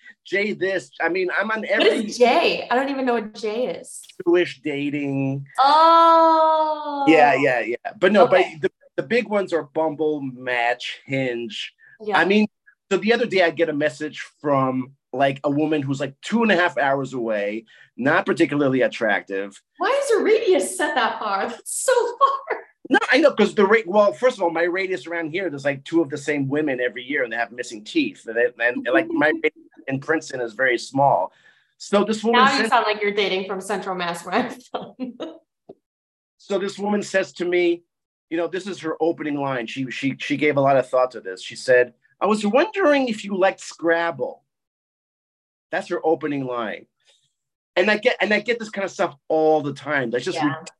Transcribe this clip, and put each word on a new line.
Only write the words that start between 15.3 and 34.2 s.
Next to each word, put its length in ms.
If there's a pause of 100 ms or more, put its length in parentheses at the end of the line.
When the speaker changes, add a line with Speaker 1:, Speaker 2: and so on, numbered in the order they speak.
Speaker 1:
a 60
woman 320
who's, 180
like, 200
two 220
and 100
a 40
half 220
hours 340
away, 520 (320)
not 300
particularly 560
attractive. 800 (180)
Speaker 2:
Why 260
is 60
your 140
radius 520
set 180
that 240
far? 300
That's 360
so 80 (260)
far. 400 (320)
Speaker 1:
No, 80 (140)
I 60
know, 140
'cause 220
the 120
ra-, 200
well, 260
first 260
of 40
all, 80
my 120
radius 440
around 240
here, 200
there's, 140
like, 200
two 160
of 100
the 80
same 300
women 320
every 240
year, 180
and 100
they 40
have 160
missing 320
teeth. 420
And, 100
they, 100 (200)
and, 200
and, 80
like, 140
my 200
Speaker 2:
<laughs> 140
Speaker 1:
radius 100 (340)
in 140
Princeton 400
is 140
very 240
small. 540 (440)
So 280
this 200
woman 200
Speaker 2:
Now 80
you 100
Speaker 1:
said 80
Speaker 2:
sound 160
like 160
you're 100
dating 340
from 140
Central 340
Mass, 300